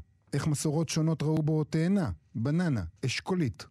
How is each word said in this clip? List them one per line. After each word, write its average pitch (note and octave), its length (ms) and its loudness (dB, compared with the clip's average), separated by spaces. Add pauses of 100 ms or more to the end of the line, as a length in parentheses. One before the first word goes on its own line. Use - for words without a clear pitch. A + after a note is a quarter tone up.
(320)
איך C#3+ 140 -2
מסורות D3+ 420 0
שונות D#3+ 340 0
ראו D#3 200 2
בו D#3 220 2
תאנה, E3 460 2 (240)
בננה, C#3+ 500 0 (220)
אשכולית, - 640 -2